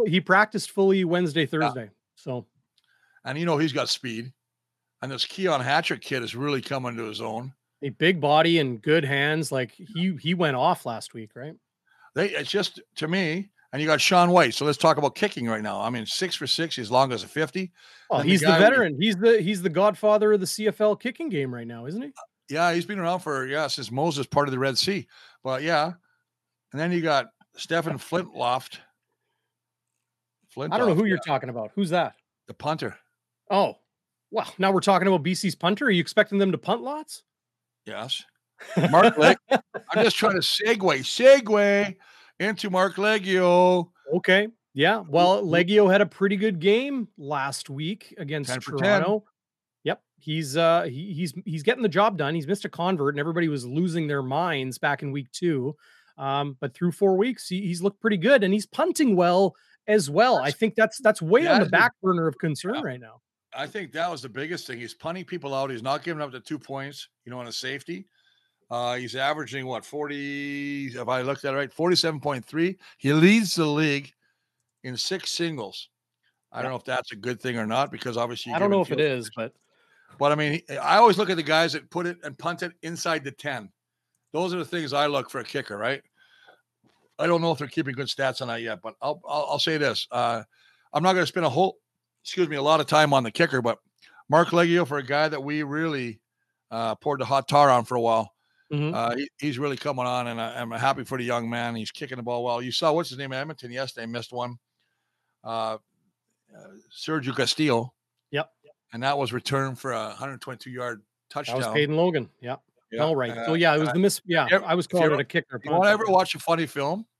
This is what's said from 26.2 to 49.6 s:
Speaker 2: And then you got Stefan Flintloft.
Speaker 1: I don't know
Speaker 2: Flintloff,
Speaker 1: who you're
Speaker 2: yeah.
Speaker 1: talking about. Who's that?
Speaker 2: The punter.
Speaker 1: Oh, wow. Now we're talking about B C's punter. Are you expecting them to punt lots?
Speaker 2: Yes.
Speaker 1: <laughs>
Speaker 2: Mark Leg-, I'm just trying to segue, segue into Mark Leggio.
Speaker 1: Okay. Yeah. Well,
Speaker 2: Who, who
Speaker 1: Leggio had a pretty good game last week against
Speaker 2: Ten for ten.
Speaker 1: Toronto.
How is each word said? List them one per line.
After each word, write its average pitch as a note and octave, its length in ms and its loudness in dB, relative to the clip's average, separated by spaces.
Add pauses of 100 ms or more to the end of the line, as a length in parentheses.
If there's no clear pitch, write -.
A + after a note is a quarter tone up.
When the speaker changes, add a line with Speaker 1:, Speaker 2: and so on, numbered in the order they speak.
Speaker 2:
And C3 80 -8
then E3+ 120 -2
you F3 100 0
got C#3+ 260 2 (280)
Stefan E3 420 -4
Flintloft. B2+ 800 -4 (1800)
Speaker 1:
I C#3 100 -6
don't - 40 -6
know G3 60 0
Speaker 2:
Flintloff, A3+ 180 4
Speaker 1:
who G#3+ 100 2
you're F#3+ 120 0
Speaker 2:
yeah. - 140 -4
Speaker 1:
talking C3 180 -2
about. A#2 260 -8
Who's G3 140 -2
that? D#3+ 260 0 (320)
Speaker 2:
The A#2+ 60 -16
punter. D3 440 -6 (540)
Speaker 1:
Oh, G3 240 2 (560)
wow. G#3+ 140 -4 (120)
Now F#3+ 140 2
we're F#3 100 4
talking F#3 260 4
about F3+ 160 2
B F3+ 120 0
C's F3+ 200 -2
punter. G3+ 300 0
Are A#3+ 60 4
you F3 100 4
expecting G3+ 360 2
them G3 140 2
to D#3+ 60 -2
punt A3 240 -4
lots? D4 420 -12 (600)
Speaker 2:
Yes. G#2+ 380 -8 (540)
Speaker 1:
<laughs> E3 140 4
Speaker 2:
Mark G3 260 8
Leg-, D#3+ 200 8 (140)
I'm - 520 0
just A3 120 4
trying G#3+ 180 2
to F3+ 60 0
segue, G#3+ 380 0 (240)
segue G#3 920 6 (440)
into G3+ 300 -2
Mark F#3 260 2
Leggio. F#3 920 4 (260)
Speaker 1:
Okay. F#3+ 320 4 (260)
Yeah. F#3 340 2
Well, F3 340 4
Speaker 2:
Who, G3+ 40 -2
who D#3+ 60 -2
Speaker 1:
Leggio F#3 400 6
had G3+ 100 6
a G#3 40 4
pretty G3 320 0
good G3 220 0
game A#3 480 0 (100)
last C#3 520 -6
week D#3 480 -8
against C#3+ 340 -6
Speaker 2:
Ten B2+ 100 -4
for - 160 -12
ten. F#3+ 240 2
Speaker 1:
Toronto. G3+ 240 -2 (580)